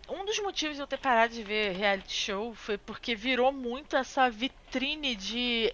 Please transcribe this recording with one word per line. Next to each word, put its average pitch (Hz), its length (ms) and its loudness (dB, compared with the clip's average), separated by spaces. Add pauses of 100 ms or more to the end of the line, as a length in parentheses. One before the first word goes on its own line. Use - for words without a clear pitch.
Um 339 180 -8
dos 440 140 0
motivos 311 360 -4
de 285 60 -6
eu - 40 -6
ter 269 120 -4
parado 233 340 4
de 233 100 -6
ver 208 320 0
reality 196 380 0
show 214 420 -4
foi 202 220 -6
porque - 400 -6
virou 247 340 4
muito 269 460 -2
essa 262 340 4
vitrine 262 840 -2
de 226 580 0